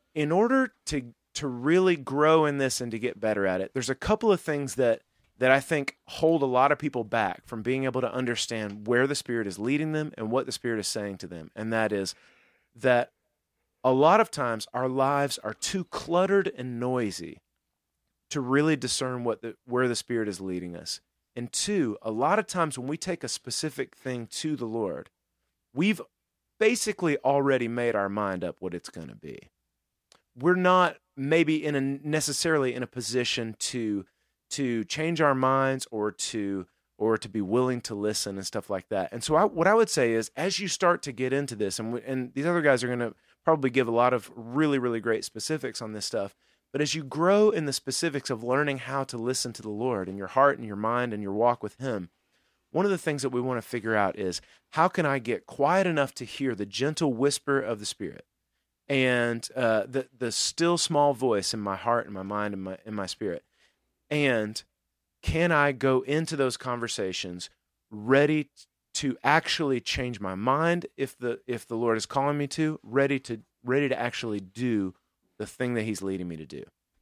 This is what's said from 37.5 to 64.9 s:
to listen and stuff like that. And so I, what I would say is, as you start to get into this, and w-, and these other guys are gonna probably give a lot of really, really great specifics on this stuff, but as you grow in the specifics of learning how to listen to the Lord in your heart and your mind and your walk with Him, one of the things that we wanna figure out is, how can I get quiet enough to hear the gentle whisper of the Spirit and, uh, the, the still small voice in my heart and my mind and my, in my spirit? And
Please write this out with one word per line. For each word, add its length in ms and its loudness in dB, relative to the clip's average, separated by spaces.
to 140 -10
listen 420 -4
and 100 -8
stuff 220 -6
like 180 -4
that. 240 -2
And 120 -8
so 120 0
I, 80 6
what 240 2
I 60 6
would 160 4
say 240 2
is, 240 0
as 220 -2
you 100 -6
start 340 2
to 80 -8
get 220 -2
into 220 -2
this, 240 -2
and 160 -6
w-, 140 -8
and 240 -6
these 120 -4
other 160 2
guys 200 4
are 60 -2
gonna 260 -4
probably 280 4
give 160 4
a 40 -2
lot 220 4
of 220 -4
really, 420 0
really 240 0
great 240 0
specifics 560 -6
on 120 -10
this 120 -8
stuff, 300 -4
but 100 0
as 140 0
you 80 -6
grow 480 4
in 140 -2
the 80 -2
specifics 580 -4
of 120 -4
learning 360 0
how 240 -4
to 140 -8
listen 360 -4
to 80 -16
the 80 -10
Lord 400 -2
in 80 -8
your 100 -8
heart 300 4
and 80 -10
your 100 -8
mind 380 -2
and 80 -6
your 120 -6
walk 280 2
with 140 -10
Him, 340 -6
one 140 2
of 40 2
the 80 2
things 240 -2
that 80 -2
we 120 0
wanna 200 -2
figure 340 -2
out 220 2
is, 240 -4
how 160 4
can 180 0
I 140 0
get 260 -4
quiet 400 2
enough 300 0
to 100 -10
hear 300 -4
the 100 -4
gentle 480 0
whisper 460 0
of 200 -4
the 60 -12
Spirit 400 -10
and, 680 2
uh, 320 2
the, 200 -4
the 140 -4
still 460 0
small 360 2
voice 400 0
in 60 -6
my 160 -4
heart 300 0
and 80 -12
my 100 -8
mind 300 -4
and 100 -8
my, 220 -8
in 100 -8
my 120 -4
spirit? 360 -6
And 540 0